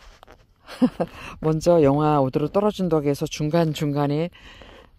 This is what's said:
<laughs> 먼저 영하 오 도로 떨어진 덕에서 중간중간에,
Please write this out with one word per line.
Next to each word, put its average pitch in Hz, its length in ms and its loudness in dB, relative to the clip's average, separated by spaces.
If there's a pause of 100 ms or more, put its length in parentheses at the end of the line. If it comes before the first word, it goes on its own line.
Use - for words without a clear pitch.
(640)
<laughs> - 800 -4
먼저 160 420 4
영하 147 380 4
오 131 80 0
도로 147 180 -2
떨어진 196 420 -2
덕에서 147 380 0
중간중간에, 151 1000 -2 (680)